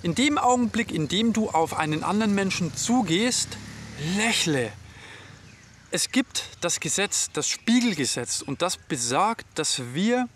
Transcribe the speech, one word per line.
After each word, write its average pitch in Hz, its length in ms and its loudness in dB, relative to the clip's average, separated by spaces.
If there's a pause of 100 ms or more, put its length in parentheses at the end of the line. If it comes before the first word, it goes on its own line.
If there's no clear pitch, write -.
In 170 120 -2
dem 294 240 4
Augenblick, 240 540 2
in 156 160 0
dem 214 260 2
du 214 160 2
auf 160 280 2
einen 156 260 -2
anderen 202 320 2
Menschen 190 400 0
zugehst, 226 840 0 (600)
lächle. 156 540 0 (1200)
Es - 220 -2
gibt - 320 0 (180)
das 175 180 -2
Gesetz, - 540 -2
das 147 140 -2
Spiegelgesetz, 196 960 0
und 139 180 -4
das 175 160 0
besagt, 151 760 0
dass - 260 -2 (140)
wir 240 400 2